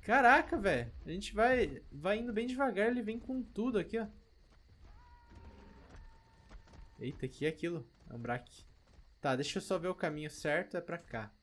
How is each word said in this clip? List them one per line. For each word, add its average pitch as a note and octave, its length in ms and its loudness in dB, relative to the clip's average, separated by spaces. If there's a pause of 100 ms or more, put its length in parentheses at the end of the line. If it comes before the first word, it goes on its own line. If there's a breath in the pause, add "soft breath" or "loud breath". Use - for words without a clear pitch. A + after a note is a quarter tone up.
Caraca, C#4 500 6
velho. D3 360 2 (120)
A - 60 -8
gente G3+ 240 -8
vai, A3+ 560 4
vai F3+ 280 0
indo A#3 140 -4
bem A3+ 140 0
devagar, B3 400 2
ele B3 160 0
vem A3 160 -4
com C4 240 -6
tudo A3+ 340 -2
aqui, G3+ 220 -2
ó. A3+ 80 -2 (3000)
Eita, B2+ 260 -6
que - 180 -6
é D3+ 40 4
aquilo? D#3+ 360 -4 (240)
É A#2+ 60 -14
um A#2 60 -10
Brack. A#2+ 440 -6 (560)
Tá, C#3 140 2
deixa C#3+ 240 -2
eu F#3 40 -4
só F#3+ 140 -2
ver F3 120 -2
o F3+ 80 -2
caminho D3+ 340 -4
certo, E3 460 -2
é E3+ 40 -2
pra E3+ 160 -8
cá. A2+ 460 -10